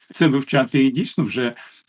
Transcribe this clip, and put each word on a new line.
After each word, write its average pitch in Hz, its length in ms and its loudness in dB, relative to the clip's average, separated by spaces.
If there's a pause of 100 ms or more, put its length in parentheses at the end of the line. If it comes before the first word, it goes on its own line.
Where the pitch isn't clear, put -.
(120)
це 170 160 2
вивчати 135 580 0
і 135 60 2
дійсно 160 320 -2
вже, 120 300 -2 (360)